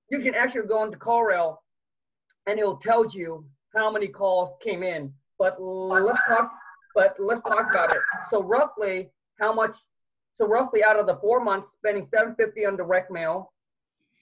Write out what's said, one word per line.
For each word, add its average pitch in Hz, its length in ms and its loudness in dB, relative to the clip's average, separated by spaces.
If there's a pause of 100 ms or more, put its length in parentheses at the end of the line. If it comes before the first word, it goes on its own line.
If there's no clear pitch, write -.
(120)
you 277 100 -4
can 247 140 -2
actually 240 320 -2
go 220 100 0
on 214 140 -2
to 165 60 -16
CarRail, 196 600 0 (880)
and 208 140 -2
it'll 196 180 -2
tell 226 300 2
you 165 360 -10 (320)
how 214 160 2
many 208 160 -2
calls 180 440 0 (100)
came 175 220 -6
in. 156 280 -6 (280)
But 185 200 0
let's 185 680 0
talk, - 260 2 (400)
but 196 260 4
let's 214 220 -2
talk 220 300 0
about 180 200 4
it. - 100 2 (280)
So 202 140 0
roughly 202 680 -2 (300)
how 214 120 0
much, 220 240 -2 (580)
so 220 140 0
roughly 226 360 2
out 214 160 6
of 208 80 0
the 175 80 2
four 240 280 2
months 196 300 -2
spending 208 320 -4
seven 226 300 0
fifty 214 320 -2
on 196 100 -2
direct 185 320 -2
mail, 170 420 -6 (720)